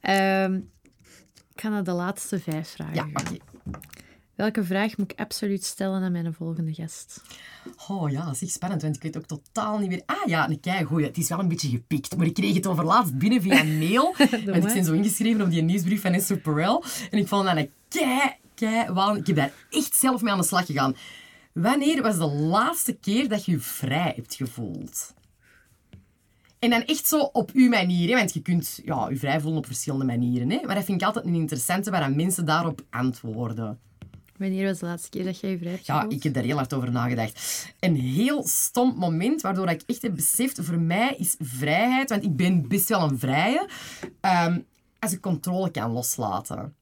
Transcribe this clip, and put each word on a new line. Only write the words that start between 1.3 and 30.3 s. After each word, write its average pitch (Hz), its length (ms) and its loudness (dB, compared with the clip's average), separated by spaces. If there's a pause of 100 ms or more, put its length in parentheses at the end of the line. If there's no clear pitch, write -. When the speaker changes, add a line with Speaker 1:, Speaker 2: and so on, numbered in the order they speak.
Speaker 1:
ik - 60 -18
ga 214 80 -4
naar 208 160 -2
de 180 80 -2
laatste 175 480 -4
vijf 160 280 -4
vragen 156 260 -12
Speaker 2:
Ja, 160 80 -2 (100)
Speaker 1:
gaan. 147 140 -4
Speaker 2:
oké. 175 100 -6 (1000)
Speaker 1:
Welke 220 300 -2
vraag 196 320 -2
moet 196 160 -4
ik - 80 -18
absoluut 202 440 -4
stellen 190 380 -4
aan 185 100 0
mijn 170 220 -2
volgende 165 400 -4
gast? - 480 -12 (640)
Speaker 2:
Oh 180 220 -2
ja, 139 240 -4
zeg, - 160 -6
spannend, 180 320 -4
want 151 140 -2
ik - 60 -14
weet 160 140 -8
ook 156 100 -10
totaal 214 520 -4
niet 202 100 0
meer... 180 180 -4
Ah 330 100 -4 (100)
ja, 160 220 2
een 151 120 -2
keigoeie. 165 460 0
Het - 120 -6
is 156 100 0
wel 175 100 -4
een 190 100 2
beetje 151 200 -2
gepikt, 131 480 -4
maar 165 100 2
ik 170 80 0
kreeg 196 200 2
het 185 120 0
over 175 180 0
laatst 170 340 4
binnen 214 240 4
via 196 200 6 (100)
Speaker 1:
<laughs> 156 160 0
Speaker 2:
mail. 277 300 4
Speaker 1:
Doe 285 120 8
Speaker 2:
Want 202 260 0
ik 175 60 6
Speaker 1:
maar. 202 100 4
Speaker 2:
ben 190 120 4
zo 160 80 4
ingeschreven 208 500 2
op 185 80 4
die 165 120 4
nieuwsbrief 185 380 2
van 185 120 2
Esther 196 260 2
Perel. 180 460 2 (260)
En 214 80 2
ik 196 100 2
vond 202 180 2
dat 175 100 2
een 147 140 0 (180)
kei, 269 440 2 (220)
kei, 220 380 0
waan-, 196 240 2
ik 202 100 -4
heb 180 100 2
daar 143 160 0 (180)
echt - 260 -2
zelf 254 260 2
mee 220 100 2
aan 196 60 2
de 175 80 0
slag 180 200 0
gegaan. 135 300 0 (560)
Wanneer 277 500 2
was 214 140 2
de 160 100 0
laatste 196 680 0
keer 233 360 0
dat 208 160 -2
je 185 80 2
je 139 80 2
vrij 147 560 -2
hebt - 180 -12
gevoeld? 113 800 -8 (1400)
En 240 120 4
dan 233 120 4
echt 302 240 -2
zo 311 120 4
op 277 360 0
uw 254 140 8
manier, 180 400 4
hè? 240 60 4
Want 214 200 2
je 156 80 -2
kunt, - 420 -2
ja, 120 240 -2
je 135 80 -2
vrij 143 240 0
voelen 156 180 -2
op 151 80 -4
verschillende 135 380 -4
manieren, 123 460 0